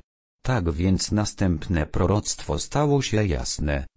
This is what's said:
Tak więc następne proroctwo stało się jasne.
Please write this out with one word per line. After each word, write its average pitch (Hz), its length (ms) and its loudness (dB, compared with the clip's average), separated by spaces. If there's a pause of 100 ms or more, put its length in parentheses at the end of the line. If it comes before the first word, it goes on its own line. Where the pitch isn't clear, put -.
(440)
Tak 95 280 0
więc 87 400 2
następne 92 760 0
proroctwo 90 720 0
stało 143 420 0
się 107 240 0
jasne. 73 600 -2 (120)